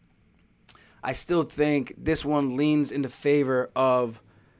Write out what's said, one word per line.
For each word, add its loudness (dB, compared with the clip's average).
I -4
still 0
think -2
this -2
one 0
leans 2
in -4
the -6
favor 0
of, 2